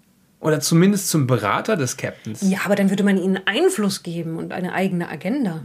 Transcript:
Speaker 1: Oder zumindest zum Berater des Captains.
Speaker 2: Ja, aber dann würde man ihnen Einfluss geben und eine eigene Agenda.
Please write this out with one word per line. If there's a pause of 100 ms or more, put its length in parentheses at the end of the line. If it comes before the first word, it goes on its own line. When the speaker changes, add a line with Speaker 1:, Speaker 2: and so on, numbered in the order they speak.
(400)
Speaker 1:
Oder
zumindest
zum
Berater
des
Captains.
Speaker 2:
Ja,
aber
dann
würde
man
ihnen
Einfluss
geben
und
eine
eigene
Agenda.